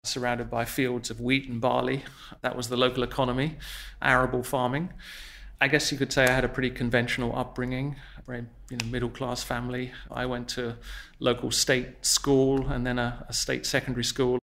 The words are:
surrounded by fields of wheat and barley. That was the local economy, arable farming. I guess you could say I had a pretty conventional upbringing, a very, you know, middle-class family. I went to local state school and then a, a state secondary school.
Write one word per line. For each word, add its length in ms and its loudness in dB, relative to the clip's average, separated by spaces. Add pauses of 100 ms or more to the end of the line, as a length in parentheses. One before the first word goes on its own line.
surrounded 460 -2
by 140 0
fields 460 0
of 100 -8
wheat 280 0
and 120 -4
barley. 440 2 (360)
That 160 -2
was 120 -4
the 80 0
local 260 4
economy, 540 0 (440)
arable 420 4
farming. 480 0 (720)
I 80 6
guess 220 4
you 80 -2
could 140 0
say 120 6
I 60 8
had 140 4
a 40 2
pretty 220 0
conventional 680 0
upbringing, 600 -4 (200)
a 60 -16
very, 240 -8 (240)
you 60 -8
know, 100 -2
middle-class 560 -2
family. 480 -4 (180)
I 160 -4
went 260 -4
to 260 -4 (420)
local 320 2
state 560 0
school 600 4
and 180 0
then 120 0
a, 300 -2
a 40 -10
state 340 -2
secondary 380 0
school. 420 2